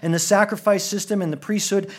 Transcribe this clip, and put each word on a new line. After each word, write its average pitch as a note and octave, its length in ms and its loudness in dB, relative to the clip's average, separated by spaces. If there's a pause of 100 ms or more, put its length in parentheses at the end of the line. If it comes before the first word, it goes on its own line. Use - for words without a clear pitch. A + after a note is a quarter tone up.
and E3 120 0
the E3+ 60 2
sacrifice G3+ 640 2
system G3+ 380 -2
and E3 100 -2
the D3 60 -4
priesthood, G3 600 -2